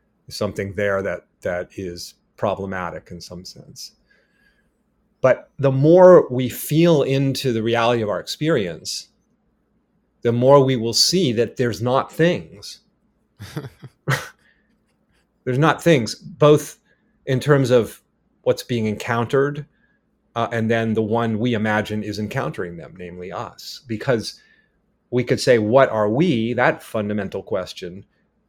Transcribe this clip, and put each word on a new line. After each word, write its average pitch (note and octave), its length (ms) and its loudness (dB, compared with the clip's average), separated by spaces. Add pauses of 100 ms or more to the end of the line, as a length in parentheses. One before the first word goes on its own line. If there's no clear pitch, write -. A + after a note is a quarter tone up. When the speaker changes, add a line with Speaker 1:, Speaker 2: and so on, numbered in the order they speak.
(260)
Speaker 1:
There's - 100 -18
something G2 380 -6
there G2 280 -2
that, F2+ 240 -8 (160)
that F2+ 340 -6
is F2 380 -12 (220)
problematic F#2 720 -6
in F2 100 -16
some F2+ 240 -18
sense. - 480 -20 (1300)
But - 380 0
the C3+ 140 0
more E3+ 580 8
we B2+ 180 -2
feel D#3 540 2
into C3+ 500 0
the A2 100 -2
reality A#2 400 0
of G#2 80 -4
our F2+ 100 -4
experience, G#2 880 -6 (1120)
the A#2+ 100 0
more C3 300 6
we C3 140 0
will A2+ 160 -4
see D#3+ 400 0
that A2 240 -2
there's A#2 240 -2
not B2 320 0
things. G2+ 720 -4
Speaker 2:
<laughs> - 60 -20 (2500)
Speaker 1:
There's B2+ 140 -2
not D3+ 240 2
things, C#3 320 2
both - 640 2 (480)
in C3 120 0
terms C#3 320 2
of A#2+ 320 2 (400)
what's B2 200 -2
being A2+ 240 -4
encountered, C3+ 800 -2 (680)
uh, A#2 160 -2
and A2+ 200 -2
then A2+ 240 0
the A2 80 0
one A2+ 360 -2
we A#2+ 160 -2
imagine G#2+ 480 -2
is G#2 160 -10
encountering G#2+ 580 -8
them, D#2 200 -18
namely F2+ 340 -14
us. F#2 560 -14
Because A2+ 540 -4 (680)
we B2 120 0
could A#2 180 0
say, B2 180 4
"What A#2 320 4
are G#2+ 180 0
we?" A#2+ 460 0
That C#3+ 280 0
fundamental G#2 600 -6
question, F#2 640 -10 (420)